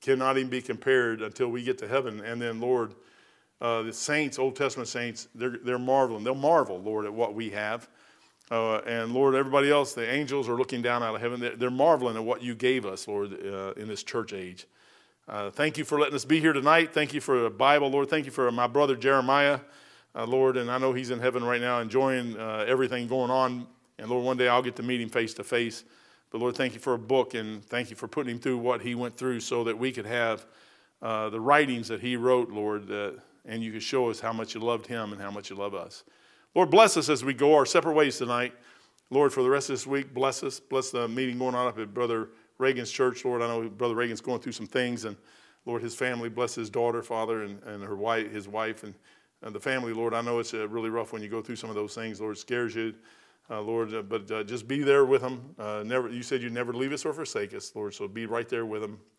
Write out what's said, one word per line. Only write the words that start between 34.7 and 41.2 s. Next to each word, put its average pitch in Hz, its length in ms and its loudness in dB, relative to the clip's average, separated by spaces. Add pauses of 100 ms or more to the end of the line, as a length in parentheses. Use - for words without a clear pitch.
him 113 260 -6
and 101 100 -12
how 101 80 -8
much 101 180 -10
you 95 80 -12
love 101 180 -6
us. - 300 -12 (500)
Lord, 170 160 4
bless 202 280 8
us 139 100 0
as 127 160 2
we 139 80 -2
go 143 220 6
our 143 100 8
separate 165 300 2
ways 151 240 4
tonight. 120 340 -2 (560)
Lord, 139 240 4
for 135 100 0
the 123 60 4
rest 139 220 2
of 139 40 -2
this 120 120 -6
week, 139 260 -4
bless 135 300 0
us. 135 180 -6
Bless 131 300 -2
the 120 180 -2
meeting 123 300 -2